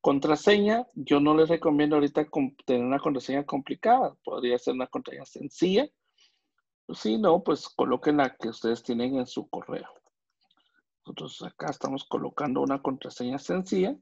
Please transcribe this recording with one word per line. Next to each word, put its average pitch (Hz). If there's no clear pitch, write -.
Contraseña, 202
yo 143
no 151
les 156
recomiendo 156
ahorita 147
com-, 135
tener 123
una 131
contraseña 139
complicada. 190
Podría 123
ser -
una 127
contraseña 135
sencilla. 185
Si 220
no, 185
pues -
coloquen 127
la 135
que -
ustedes 113
tienen 123
en 127
su -
correo. -
Nosotros -
acá 160
estamos 139
colocando -
una 135
contraseña 131
sencilla. 185